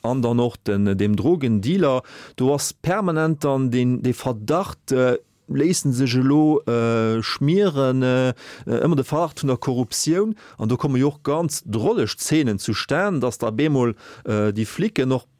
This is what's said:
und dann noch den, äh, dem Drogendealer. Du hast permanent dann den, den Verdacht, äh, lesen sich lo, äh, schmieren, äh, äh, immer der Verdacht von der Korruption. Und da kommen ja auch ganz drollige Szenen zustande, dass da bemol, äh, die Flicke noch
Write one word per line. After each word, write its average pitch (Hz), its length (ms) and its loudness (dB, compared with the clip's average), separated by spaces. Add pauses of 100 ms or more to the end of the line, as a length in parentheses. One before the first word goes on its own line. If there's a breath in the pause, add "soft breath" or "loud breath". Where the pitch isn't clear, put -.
und 127 180 -2
dann 117 160 0
noch 120 220 0
den, 101 280 0
äh, 98 80 2
dem 101 220 2
Drogendealer. 135 880 0 (340 loud breath)
Du 127 160 2
hast - 300 -4
permanent 160 600 0
dann 135 280 0
den, 123 320 0
den 123 100 0
Verdacht, 131 800 -4
äh, 127 240 2 (320)
lesen 147 440 0
sich 123 200 0
lo, 147 500 4
äh, 117 600 0
schmieren, 139 800 0
äh, 127 280 2
äh, 123 40 -4 (480 loud breath)
immer 160 140 2
der 139 80 0
Verdacht 156 340 -4
von - 80 -4
der 131 100 2
Korruption. 160 800 -2 (240 loud breath)
Und 110 140 0
da - 20 2
kommen 135 220 0
ja 131 100 4
auch 147 160 -4
ganz 156 420 -2
drollige 117 440 0
Szenen 131 500 0
zustande, 151 640 -2
dass 120 180 -2
da 113 140 -2
bemol, 127 420 2 (300 loud breath)
äh, 107 280 0
die 107 120 -2
Flicke 160 420 -2
noch 131 180 -2 (160)